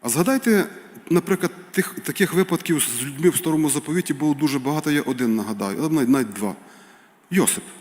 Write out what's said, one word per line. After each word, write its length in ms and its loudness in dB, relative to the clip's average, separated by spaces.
А 80 -6
згадайте, 580 2
наприклад, 420 0
тих, 240 -4
таких 300 -2
випадків 460 0
з 220 -4
людьми 280 2
в 60 -2
Старому 340 0
Заповіті 440 -2
було 200 2
дуже 240 0
багато, 320 -2
я 120 2
один 340 0
нагадаю, 440 -4
але 80 0
навіть, 200 2
навіть 240 4
два. 220 -4
Йосип. 340 0